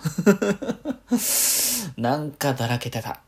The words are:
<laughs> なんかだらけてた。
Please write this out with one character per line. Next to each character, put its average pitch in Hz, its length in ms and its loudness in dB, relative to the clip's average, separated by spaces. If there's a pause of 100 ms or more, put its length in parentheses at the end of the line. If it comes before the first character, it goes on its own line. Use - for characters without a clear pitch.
(880)
<laughs> - 1080 0
な 123 200 2
ん 151 120 -4
か 139 240 0
だ 117 140 -2
ら 123 100 0
け 120 140 -6
て 113 100 -4
た。 - 260 -8